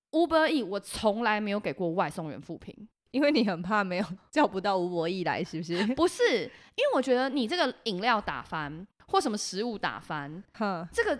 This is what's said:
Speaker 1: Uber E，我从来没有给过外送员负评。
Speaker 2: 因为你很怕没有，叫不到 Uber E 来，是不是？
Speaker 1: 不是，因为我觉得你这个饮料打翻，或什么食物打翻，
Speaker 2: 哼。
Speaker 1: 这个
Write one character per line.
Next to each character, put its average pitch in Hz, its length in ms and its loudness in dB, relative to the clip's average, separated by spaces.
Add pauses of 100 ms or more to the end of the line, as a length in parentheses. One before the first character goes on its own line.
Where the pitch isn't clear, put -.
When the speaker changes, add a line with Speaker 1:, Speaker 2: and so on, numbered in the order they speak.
(120)
Speaker 1:
Uber 320 360 4
E， 302 140 2
我 196 180 -4
从 220 420 0
来 214 160 2
没 208 120 -2
有 202 100 0
给 180 100 -4
过 170 200 -2
外 170 180 0
送 156 220 -8
员 113 100 -10
负 165 160 -12
评。 - 180 -16 (360)
Speaker 2:
因 269 100 0
为 294 100 6
你 247 160 4
很 175 140 0
怕 202 240 0
没 180 140 -2
有， 202 60 0 (260)
叫 294 180 4
不 190 100 -2
到 190 200 0
Uber 175 280 0
E 185 180 -2
来， 147 200 0
是 160 140 -8
不 175 40 -4
是？ 175 320 0
Speaker 1:
不 330 140 4
是， 359 360 2 (320)
因 466 60 0
为 554 120 2
我 262 80 2
觉 262 120 2
得 254 140 2
你 254 180 0
这 285 80 -2
个 311 280 0
饮 190 180 -2
料 226 180 2
打 139 240 -4
翻， 156 440 -8 (220)
或 381 120 4
什 302 100 -2
么 208 60 -2
食 190 260 -4
物 233 140 -4
打 135 240 -4
翻， 156 420 -8 (120)
Speaker 2:
哼。 180 360 -4
Speaker 1:
这 453 140 0
个 320 160 0